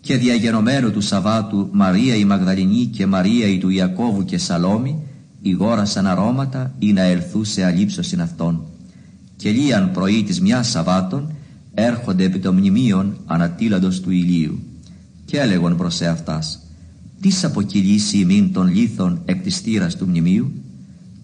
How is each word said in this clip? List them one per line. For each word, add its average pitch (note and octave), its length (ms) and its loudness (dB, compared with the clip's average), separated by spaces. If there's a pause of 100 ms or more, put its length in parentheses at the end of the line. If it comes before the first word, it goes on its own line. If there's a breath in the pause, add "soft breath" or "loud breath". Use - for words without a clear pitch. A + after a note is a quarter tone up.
Και C3+ 160 -2
διαγενωμένου A#2 720 2
του G2+ 100 -2
Σαββάτου, G2+ 680 0
Μαρία G2+ 440 4
η G#2 100 2
Μαγδαληνή F#2+ 600 2
και G2 200 -4
Μαρία G2+ 420 2
η F#2+ 100 2
του F#2 120 0
Ιακώβου F#2+ 560 0
και F2 120 -4
Σαλόμη G#2 640 0 (420 loud breath)
ηγόρασαν G2 640 0
αρώματα, B2+ 720 -2
ή G#2 140 2
να F#2+ 80 2
ελθούσε F#2 640 0
αλήψωσιν F2+ 560 0
αυτόν. E2+ 420 -4 (720 loud breath)
Και G#2+ 160 -4
λίαν A2 400 2
πρωί G2 320 0
της F2 180 -2
μιας A#2+ 280 2
Σαββάτων, F#2 640 -2 (400 loud breath)
έρχονται G#2+ 500 0
επί F#2 160 0
των F#2 180 0
μνημείων G2 680 2
ανατίλαντος F#2 760 0
του F2+ 100 -4
ηλίου. F2 480 0 (680 loud breath)
Και D3 140 -4
έλεγον F2 380 2
προς F2 240 -2
εαυτάς, E2 580 -4 (640 loud breath)
«Τις F#3+ 220 2
αποκυλήσει G2+ 720 0
ημίν F#2+ 360 4
των F#2 140 2
λίθων F#2 580 0
εκ F#2 160 -2
της - 160 -4
θύρας G2 380 -2
του F#2+ 120 -4
μνημείου;» F2+ 440 2 (720 loud breath)